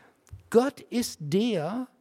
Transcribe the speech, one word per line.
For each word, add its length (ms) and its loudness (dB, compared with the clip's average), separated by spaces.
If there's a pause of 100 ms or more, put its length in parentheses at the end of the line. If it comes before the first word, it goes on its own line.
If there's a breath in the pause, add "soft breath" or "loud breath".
(500 loud breath)
Gott 320 4
ist 400 -6
der, 680 0 (140)